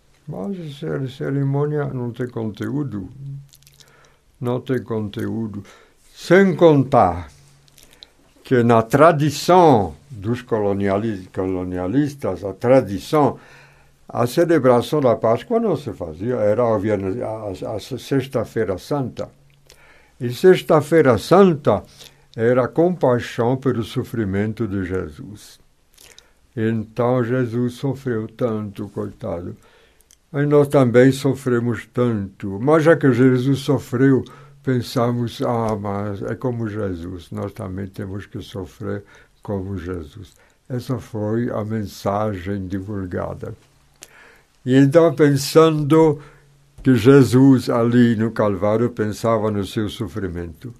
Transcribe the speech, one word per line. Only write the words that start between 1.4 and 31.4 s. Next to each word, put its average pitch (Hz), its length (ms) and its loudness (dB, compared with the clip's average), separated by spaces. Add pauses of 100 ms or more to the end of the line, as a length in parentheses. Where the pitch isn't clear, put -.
não 127 280 -8
tem 123 160 -8
conteúdo. 110 800 -8 (1300)
Não 123 200 -4
tem 127 220 -4
conteúdo. 104 800 -8 (520)
Sem 185 400 4
contar 127 760 4 (1120)
que 123 200 2
na 117 200 6
tradição 147 1120 4 (160)
dos 113 320 -8
coloniali-, 101 880 -2
colonialistas, 92 1120 -4
a 98 80 -6
tradição, 120 840 0 (680)
a 117 200 -4
celebração 147 720 2
da 123 160 2
Páscoa 120 420 0
não 214 180 -2
se 120 180 -10
fazia, 92 400 -8
era, 107 280 0
obviamente, 104 600 -2
a, 110 480 -8
a, 110 60 -6
a 101 40 -8
Sexta-feira 117 960 -4
Santa. 131 540 -8 (920)
E 120 100 -4
Sexta-feira 151 840 4
Santa 151 640 2 (540)
era 120 320 2
compaixão 131 880 0
pelo 127 260 -2
sofrimento 107 840 -4
de 98 180 -4
Jesus. 92 720 -10 (960)
Então 117 680 -2
Jesus 123 500 -2
sofreu 123 540 -6
tanto, 107 600 -6
coitado. 101 680 -10 (720)
Mas 143 180 -2
nós 147 180 4
também 131 460 6
sofremos 123 800 -2